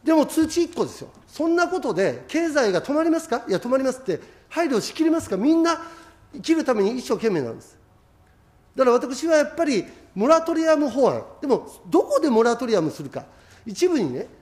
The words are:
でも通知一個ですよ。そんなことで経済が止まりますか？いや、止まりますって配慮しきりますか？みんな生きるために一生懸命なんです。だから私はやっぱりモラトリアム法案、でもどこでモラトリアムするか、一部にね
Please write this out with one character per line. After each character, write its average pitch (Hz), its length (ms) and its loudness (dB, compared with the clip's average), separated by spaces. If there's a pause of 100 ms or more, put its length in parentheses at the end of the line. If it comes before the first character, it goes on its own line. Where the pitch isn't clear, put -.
で 320 120 2
も 302 100 6
通 311 220 0
知 339 180 0
一 - 100 -8
個 220 100 -2
で 127 60 -8
す - 120 -16
よ。 - 80 -18 (180)
そ 311 180 -4
ん 330 80 2
な 349 140 2
こ 359 100 -4
と 247 140 -4
で 151 360 -2
経 330 200 -2
済 269 240 2
が 170 80 2
止 - 120 -6
ま 311 120 2
り 330 60 2
ま 320 100 0
す - 80 -16
か？ 233 180 -4
い 202 60 -2
や、 175 60 0
止 240 100 -6
ま 262 80 0
り 269 80 0
ま 254 80 0
す 254 80 -10
っ - 20 -20
て 160 180 -4 (280)
配 320 200 -2
慮 233 120 2
し - 140 -10
き 311 100 -2
り 320 60 4
ま 320 100 2
す - 80 -14
か？ 196 80 -4
み 254 160 2
ん 330 100 4
な 330 200 0 (500)
生 277 80 -16
き 320 140 0
る 311 100 0
た 262 80 0
め 208 100 2
に 233 160 0
一 233 60 -10
生 240 100 -2
懸 214 160 0
命 160 120 0
な 117 80 -4
ん 110 60 -12
で 113 60 -20
す。 - 160 -20 (960)
だ 262 100 0
か 247 60 6
ら 240 60 6
私 262 320 -4
は 320 80 4
や 294 80 4
っ 302 100 -8
ぱ 330 120 0
り 240 180 0 (300)
モ 202 140 0
ラ 330 120 6
ト 330 140 -4
リ 320 120 0
ア 311 80 4
ム 294 140 0
法 226 220 2
案、 117 120 -4 (200)
で 294 40 -6
も 240 220 0 (200)
ど 330 160 4
こ 554 160 2
で 311 100 2
モ 226 120 4
ラ 233 140 2
ト 254 100 -6
リ 226 80 0
ア 185 60 2
ム 156 100 -2
す - 120 -14
る 135 80 -12
か、 - 160 -12 (400)
一 233 200 -2
部 339 120 2
に 151 160 -2
ね 180 140 -8 (140)